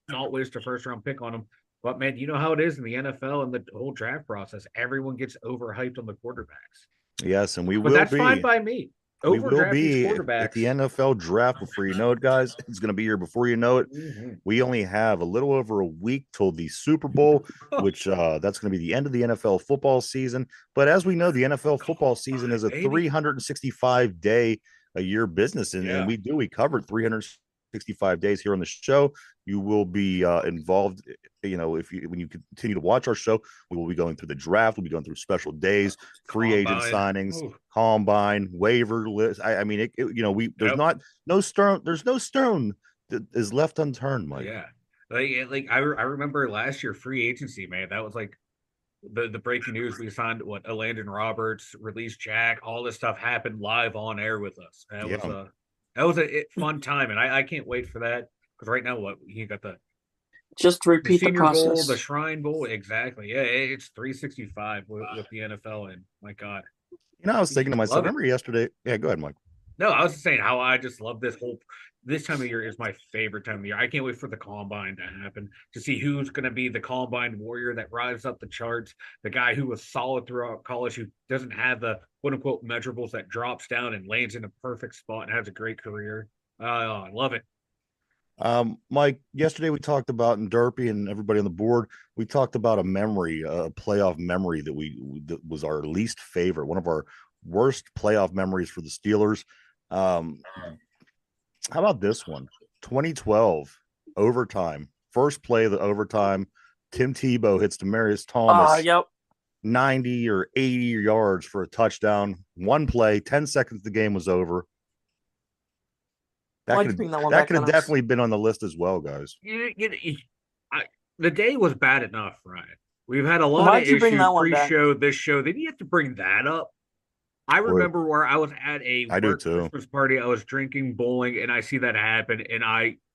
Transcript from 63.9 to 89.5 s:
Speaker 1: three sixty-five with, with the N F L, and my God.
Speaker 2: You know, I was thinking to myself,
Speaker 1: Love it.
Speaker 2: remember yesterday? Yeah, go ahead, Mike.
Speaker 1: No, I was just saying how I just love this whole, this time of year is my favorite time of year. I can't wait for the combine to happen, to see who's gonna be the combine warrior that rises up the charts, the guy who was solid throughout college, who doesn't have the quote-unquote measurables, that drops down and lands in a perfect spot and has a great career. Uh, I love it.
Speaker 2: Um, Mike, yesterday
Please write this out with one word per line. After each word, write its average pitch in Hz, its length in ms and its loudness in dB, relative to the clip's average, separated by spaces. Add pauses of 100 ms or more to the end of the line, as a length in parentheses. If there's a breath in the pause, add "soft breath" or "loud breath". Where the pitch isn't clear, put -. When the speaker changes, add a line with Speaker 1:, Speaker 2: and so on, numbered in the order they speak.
Speaker 1:
three 131 200 -8
sixty-five 104 720 -10
with, 107 160 -10 (120)
with 104 140 -10
the 110 120 -12
N 107 100 -10
F 101 140 -16
L, 107 200 -10
and 92 160 -18 (200)
my 101 100 -16
God. 101 320 -14 (560)
Speaker 2:
You 175 60 -6
know, 220 80 2
I 226 60 2
was 156 120 0
thinking 135 180 0
to 127 60 0
myself, 113 200 2
Speaker 1:
Love 175 80 2
it. 170 40 -2
Speaker 2:
remember 262 180 -2
yesterday? 120 420 0 (160)
Yeah, 120 120 -2
go 113 120 -2
ahead, 90 120 0
Mike. 73 160 -10 (420)
Speaker 1:
No, 202 120 2
I 143 120 4
was 165 100 2
just 147 120 -10
saying 131 160 4
how 120 200 2
I 127 180 2
just 123 240 -10
love 113 180 -8
this 120 160 -4
whole, 120 220 -10 (440 loud breath)
this 147 220 -6
time 147 160 -4
of 123 60 -4
year 113 200 -4
is 107 120 -10
my 110 160 -6 (180)
favorite 107 320 -6
time 104 140 -8
of 101 80 -12
year. 101 100 -8
I 120 120 0
can't 135 160 -4
wait 123 120 -6
for 139 120 -14
the 110 100 -12
combine 101 580 -12
to 95 260 -14
happen, 101 280 -14 (240 soft breath)
to 120 60 -14
see 127 180 -4
who's 143 320 -4
gonna 131 200 -4
be 127 200 -4
the 113 100 -6
combine 120 580 -6
warrior 120 360 -8
that 107 180 -10
rises 120 320 -6
up 123 140 -8
the 110 80 -18
charts, 117 480 -8 (280 loud breath)
the 110 60 -8
guy 123 260 0
who 139 120 -2
was 117 180 -6
solid 127 420 -6
throughout 120 380 -10
college, 120 300 -6
who 113 120 -12 (220)
doesn't 127 220 -6
have 113 300 -2
the 113 200 -4 (220)
quote-unquote 135 420 -4
measurables, 117 460 -8
that 95 180 -10
drops 120 400 -8
down 120 240 -4
and 95 160 -12
lands 113 260 -4
in 113 120 -12
a 98 40 -14 (120)
perfect 120 320 -10
spot 113 340 -12
and 113 80 -2
has 110 120 -4
a - 20 -14
great 110 320 -10
career. 107 460 -12 (300)
Uh, 110 60 -10
I 110 480 -4
love 127 220 -2
it. 110 80 -6 (960)
Speaker 2:
Um, 117 400 2 (120)
Mike, 139 280 4 (140)
yesterday 156 380 0